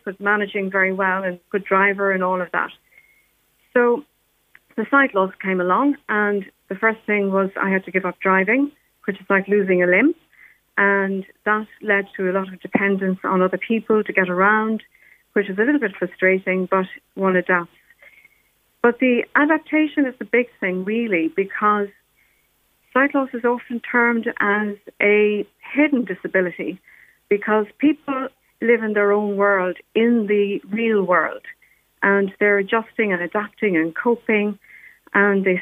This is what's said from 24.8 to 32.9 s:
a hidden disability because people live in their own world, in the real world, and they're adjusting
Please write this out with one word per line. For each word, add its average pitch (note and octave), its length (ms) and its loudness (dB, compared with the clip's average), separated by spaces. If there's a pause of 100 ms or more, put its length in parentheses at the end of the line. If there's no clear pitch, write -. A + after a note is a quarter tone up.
a G#3 420 2 (280)
hidden C#4 320 2
disability F3+ 760 -4 (480)
because G#3 380 0 (120)
people C#4+ 500 0 (320)
live A3+ 240 2
in G#3+ 80 -4
their G3+ 180 2
own G#3 260 0
world, G3 400 0 (200)
in A3+ 320 2
the G3+ 320 0 (100)
real A3 320 0
world, E3 400 0 (640)
and G3 340 2
they're G#3 200 2
adjusting A3 540 -2